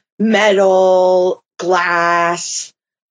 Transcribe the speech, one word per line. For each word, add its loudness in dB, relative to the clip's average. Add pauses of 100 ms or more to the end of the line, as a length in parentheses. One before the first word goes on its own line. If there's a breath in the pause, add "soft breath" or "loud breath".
(200)
metal, 2 (160)
glass, -2 (380)